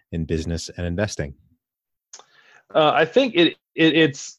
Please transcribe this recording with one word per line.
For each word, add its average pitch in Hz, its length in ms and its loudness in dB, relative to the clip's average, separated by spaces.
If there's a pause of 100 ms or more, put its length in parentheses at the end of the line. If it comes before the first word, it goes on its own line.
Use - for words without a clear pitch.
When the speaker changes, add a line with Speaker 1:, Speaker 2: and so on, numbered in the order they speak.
(120)
Speaker 1:
in 82 120 -4
business 82 520 -6
and 87 100 -6
investing? 85 480 -6 (1400)
Speaker 2:
Uh, 151 200 4
I 151 100 4
think 247 300 0
it, 170 220 2 (180)
it, 160 220 2
it's 156 420 0